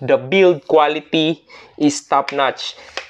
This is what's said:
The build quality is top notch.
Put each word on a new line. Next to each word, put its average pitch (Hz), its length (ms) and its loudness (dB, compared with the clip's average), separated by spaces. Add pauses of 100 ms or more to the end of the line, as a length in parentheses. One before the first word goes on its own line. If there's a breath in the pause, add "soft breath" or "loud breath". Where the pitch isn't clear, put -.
The 135 160 2
build 170 500 0
quality 156 760 0 (340 loud breath)
is 147 240 0
top 139 300 -2
notch. 139 420 -4 (360 loud breath)